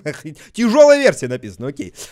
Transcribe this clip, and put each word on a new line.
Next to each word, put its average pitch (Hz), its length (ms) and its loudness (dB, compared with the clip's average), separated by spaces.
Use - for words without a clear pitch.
<laughs> - 440 -16
Тяжёлая 285 460 4
версия 175 300 -8
написана, 117 400 -10
окей. 120 260 -14